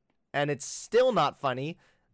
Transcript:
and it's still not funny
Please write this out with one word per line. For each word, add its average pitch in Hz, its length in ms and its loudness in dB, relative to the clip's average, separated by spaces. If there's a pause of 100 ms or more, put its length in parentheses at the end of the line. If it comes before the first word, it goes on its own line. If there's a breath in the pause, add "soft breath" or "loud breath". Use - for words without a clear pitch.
(340)
and 143 180 0
it's 139 140 -6
still - 480 2
not 151 260 0
funny 139 380 -4 (360 soft breath)